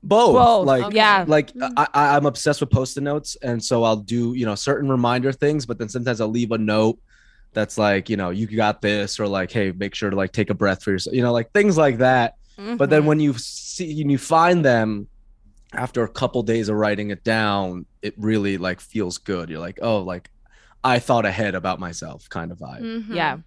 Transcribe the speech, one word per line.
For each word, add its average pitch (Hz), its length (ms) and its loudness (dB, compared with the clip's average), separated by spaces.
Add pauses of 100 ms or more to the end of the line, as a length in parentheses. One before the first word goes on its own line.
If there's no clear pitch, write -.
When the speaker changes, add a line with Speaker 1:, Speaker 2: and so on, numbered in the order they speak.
Speaker 1:
both. 220 320 6
Speaker 2:
Both, 233 320 6
Speaker 1:
Like, 135 180 4
Speaker 3:
Okay. 208 120 -2
Speaker 2:
yeah. 208 300 4
Speaker 1:
like, 151 260 2
Speaker 3:
Mm-hmm. 131 240 -8
Speaker 1:
I, 147 160 2
I, 143 240 4
I'm 143 100 2
obsessed 147 340 0
with 139 80 -4
Post-it 131 320 0
notes, 143 400 -6
and 120 220 -4
so 117 200 0
I'll 110 120 2
do, 117 400 -4
you 123 100 -4
know, 107 100 -2
certain 139 340 -2
reminder 127 420 2
things, 143 340 -2
but 113 140 -8
then 110 100 -8
sometimes 120 320 -4
I'll 110 60 0
leave 113 240 -2
a 113 80 -2
note 110 400 2 (540)
that's 107 240 -4
like, 101 320 2
you 107 80 -2
know, 92 140 -4
"You 104 160 -4
got 107 340 0
this," 104 380 -2
or 107 80 -2
like, 95 240 -2
"Hey, 98 200 -2
make 95 240 -8
sure 104 140 -4
to, 98 60 -2
like, 95 180 -2
take 107 160 -2
a 104 40 0
breath 95 300 0
for 104 80 -2
yourself," 95 240 -4
you 127 80 2
know, 120 80 2
like, 117 220 -2
things 208 240 4
like 139 220 4
that. 127 360 2 (220)
But 202 320 -2
then 151 120 6
Speaker 2:
Mm-hmm. 147 60 2
Speaker 1:
when 151 140 2
you 147 160 2
see, - 600 -10
when 147 120 -2
you 139 80 4
find 165 460 4
them 110 440 2 (680)
after 120 300 -4
a 107 60 -4
couple 123 340 -4
days 113 260 0
of 107 60 -2
writing 104 360 -2
it 95 120 -10
down, 101 640 -2 (160)
it 101 160 -8
really, 104 400 0
like, 90 240 -6
feels 92 360 -6
good. 87 320 -8
You're 80 120 -10
like, 87 200 -12
"Oh, 110 180 0
like, 90 300 -10 (540)
I 123 160 2
thought 117 260 2
ahead 98 300 -2
about 92 240 -4
myself," 82 500 -12
kind 85 220 -10
of 87 80 -16
vibe. - 220 -16
Speaker 3:
Mm-hmm. 226 340 -10
Speaker 2:
Yeah. 151 320 -2